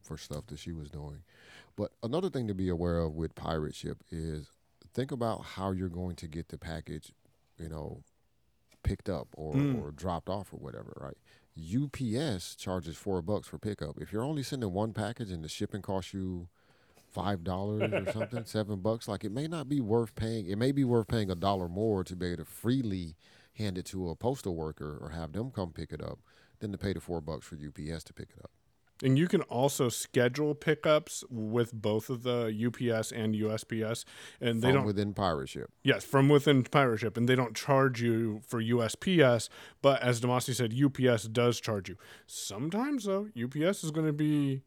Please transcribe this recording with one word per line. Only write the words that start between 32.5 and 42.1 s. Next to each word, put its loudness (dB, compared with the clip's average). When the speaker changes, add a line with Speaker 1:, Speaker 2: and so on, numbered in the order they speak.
Speaker 2:
U 0
P -2
S 0
and 0
U 0
S -4
P -2
S, -4
and 0
they 4
Speaker 1:
From 8
Speaker 2:
don't 4
Speaker 1:
within 0
pirate 0
ship. -10
Speaker 2:
Yes, 4
from 6
within 8
pirate 4
ship, -2
and 4
they 8
don't 0
charge 4
you 2
for -2
U 2
S 0
P 4
S, 6
but 6
as 4
Demasi 2
said, 0
U 4
P 4
S 6
does 4
charge -4
you. -10